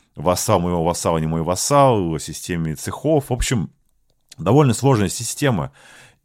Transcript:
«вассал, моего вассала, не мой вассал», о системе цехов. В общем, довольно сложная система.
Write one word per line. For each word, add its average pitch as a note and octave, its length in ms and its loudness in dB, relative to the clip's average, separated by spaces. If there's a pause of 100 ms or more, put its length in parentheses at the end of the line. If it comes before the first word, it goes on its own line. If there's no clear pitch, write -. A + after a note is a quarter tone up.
(160)
«вассал, F2+ 440 0
моего F2 240 0
вассала, E2+ 340 0
не D#2+ 100 -2
мой D#2+ 160 -2
вассал», G2+ 680 2
о D2+ 60 -4
системе D#2+ 560 -6
цехов. C#3+ 540 -4
В C3 40 -2
общем, A#2+ 380 -2 (640)
довольно A#2+ 360 4
сложная A#2 340 2
система. G#2+ 640 -2 (540)